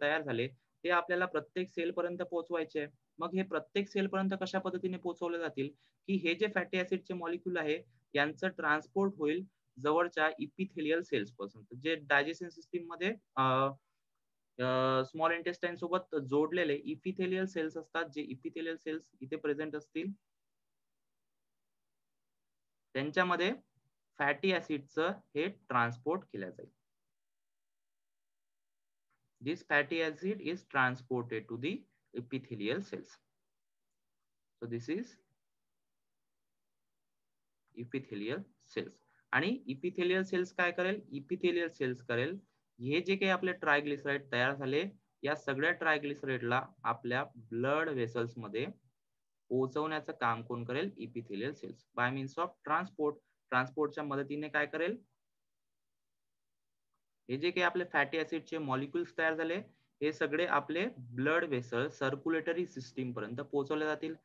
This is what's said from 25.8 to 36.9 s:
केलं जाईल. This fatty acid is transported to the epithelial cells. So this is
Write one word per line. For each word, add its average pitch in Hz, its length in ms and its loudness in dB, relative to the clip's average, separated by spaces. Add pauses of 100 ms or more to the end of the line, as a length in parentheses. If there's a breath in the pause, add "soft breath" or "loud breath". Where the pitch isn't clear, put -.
केलं 95 280 -8
जाईल. - 180 -18 (2750)
This 165 140 -2
fatty 160 500 2
acid 190 300 -4
is 175 180 -4 (160)
transported 123 680 0
to 117 200 -8
the 170 160 -2 (440)
epithelial 120 580 -4
cells. - 320 -10 (1500)
So 117 80 -8
this 120 260 -4
is 240 80 -4 (2750)